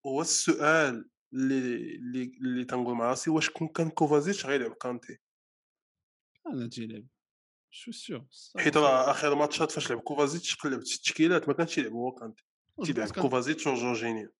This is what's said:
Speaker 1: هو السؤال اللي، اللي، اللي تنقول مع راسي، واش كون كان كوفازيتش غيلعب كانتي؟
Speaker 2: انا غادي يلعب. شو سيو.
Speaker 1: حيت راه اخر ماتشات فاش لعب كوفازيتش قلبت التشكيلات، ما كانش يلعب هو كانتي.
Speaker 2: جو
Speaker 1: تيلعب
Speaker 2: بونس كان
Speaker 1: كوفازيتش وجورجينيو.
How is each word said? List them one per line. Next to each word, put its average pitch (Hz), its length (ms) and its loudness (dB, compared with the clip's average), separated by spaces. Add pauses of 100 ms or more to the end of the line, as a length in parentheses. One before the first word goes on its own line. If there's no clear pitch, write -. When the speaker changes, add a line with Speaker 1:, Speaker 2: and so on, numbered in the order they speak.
Speaker 1:
هو 135 140 0
السؤال 151 880 2 (240)
اللي، 131 440 0 (200)
اللي، 123 260 -8 (180)
اللي 127 240 -2
تنقول 123 320 -2
مع 117 140 2
راسي، 127 200 -2
واش 156 200 2
كون 160 180 -6
كان 160 220 -2
كوفازيتش 151 560 2
غيلعب 131 260 0
كانتي؟ 123 460 -8 (1300)
Speaker 2:
انا 143 160 -6
غادي 117 200 -8
يلعب. 113 240 -12 (680)
شو - 200 -14
سيو. - 360 -12 (280)
Speaker 1:
حيت 151 200 2
راه 135 340 6
اخر 143 240 2
ماتشات 151 360 2
فاش - 200 -4
لعب 117 100 -2
كوفازيتش 147 560 -2
قلبت 131 260 -4
التشكيلات، - 680 2
ما 143 60 0
كانش 160 240 0
يلعب 113 140 -2
هو 123 200 -6
كانتي. 113 320 -16 (340)
Speaker 2:
جو 240 60 -6
Speaker 1:
تيلعب 135 160 -2
Speaker 2:
بونس 101 120 -4
كان 190 100 -2
Speaker 1:
كوفازيتش 131 440 0
وجورجينيو. 117 720 -2